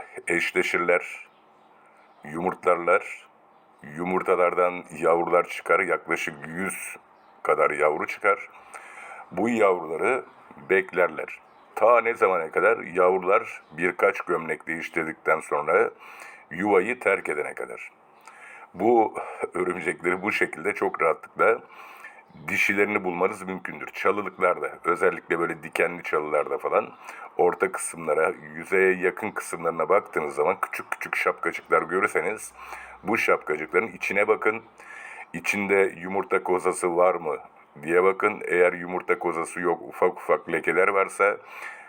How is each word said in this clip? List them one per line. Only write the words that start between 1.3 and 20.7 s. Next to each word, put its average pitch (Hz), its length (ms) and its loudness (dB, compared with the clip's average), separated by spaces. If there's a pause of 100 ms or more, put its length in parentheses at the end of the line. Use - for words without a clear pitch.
yumurtlarlar. 87 1040 0 (680)
Yumurtalardan 90 880 2 (140)
yavrular 85 500 4
çıkar, - 320 0
yaklaşık 82 540 -2 (120)
yüz 85 500 -8 (460)
kadar 73 280 2
yavru 76 360 0
çıkar. - 420 -2 (840)
Bu 101 180 -2
yavruları 98 760 2 (460)
beklerler. 90 720 0 (340)
Ta 117 260 6
ne 113 140 -2
zamana 92 360 2
kadar? 104 280 2
Yavrular 92 840 2 (100)
birkaç 87 480 0
gömlek 80 460 -4
değiştirdikten 80 760 -2
sonra 78 500 0 (600)
yuvayı 101 500 2
terk 98 280 0
edene 73 260 -4
kadar. - 360 -12 (840)
Bu 107 400 4 (200)
<laughs> - 200 -8
örümcekleri 87 680 -2
bu 104 100 -2
şekilde - 400 -2